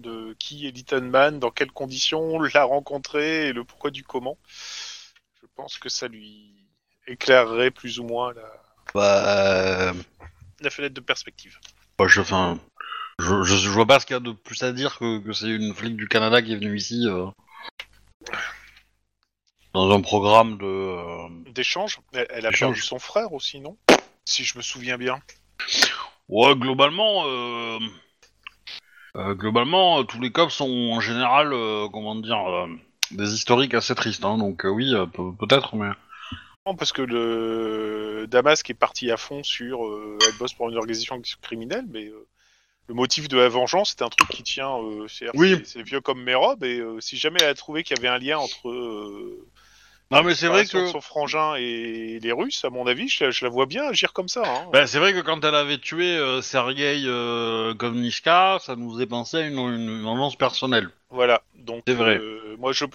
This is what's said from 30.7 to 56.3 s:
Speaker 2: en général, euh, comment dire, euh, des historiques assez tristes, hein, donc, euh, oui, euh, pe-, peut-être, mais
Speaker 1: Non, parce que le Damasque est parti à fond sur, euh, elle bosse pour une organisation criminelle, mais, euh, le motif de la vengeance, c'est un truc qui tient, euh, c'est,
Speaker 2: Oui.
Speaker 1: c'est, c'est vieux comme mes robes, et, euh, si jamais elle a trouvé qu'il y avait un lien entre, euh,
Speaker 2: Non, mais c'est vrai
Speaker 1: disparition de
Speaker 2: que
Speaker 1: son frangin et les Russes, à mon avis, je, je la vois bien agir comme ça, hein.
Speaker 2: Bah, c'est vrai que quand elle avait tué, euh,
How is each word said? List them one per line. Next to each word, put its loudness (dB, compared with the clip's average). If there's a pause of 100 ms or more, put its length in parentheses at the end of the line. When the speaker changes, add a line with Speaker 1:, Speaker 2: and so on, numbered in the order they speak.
Speaker 2:
en 0
général, 2
euh, -2
comment -6
dire, -2
euh, -2 (440)
des -2
historiques 2
assez 0
tristes, -2
hein, 0
donc, -2
euh, 2
oui, 0
euh, 2
pe-, -8
peut-être, 2
mais -4 (760)
Speaker 1:
Non, -4
parce -4
que -4
le -4
Damasque 4
est -8
parti -2
à 0
fond -12
sur, -6
euh, -10 (100)
elle -4
bosse -6
pour -6
une -4
organisation -6 (220)
criminelle, -8
mais, -12
euh, -20 (600)
le -12
motif 0
de -2
la 8
vengeance, 2
c'est -8
un 0
truc 4
qui -12
tient, -4
euh, -8
c'est, -12
Speaker 2:
Oui. 6
Speaker 1:
c'est, -12
c'est -14
vieux -6
comme -4
mes 0
robes, 2
et, -2
euh, -8
si -10
jamais 0
elle 4
a 0
trouvé -6
qu'il -4
y -6
avait -2
un 0
lien -2
entre, -6
euh, -10 (640)
Speaker 2:
Non, 8
mais 2
c'est 0
vrai 6
Speaker 1:
disparition 0
de 0
Speaker 2:
que -4
Speaker 1:
son -8
frangin -2
et -6
les -2
Russes, -4
à -4
mon -6
avis, 0
je, 2
je -2
la -2
vois 2
bien -6
agir 0
comme -4
ça, -4
hein. -2
Speaker 2:
Bah, 8
c'est -2
vrai 6
que 0
quand -2
elle 4
avait 2
tué, -2
euh, 0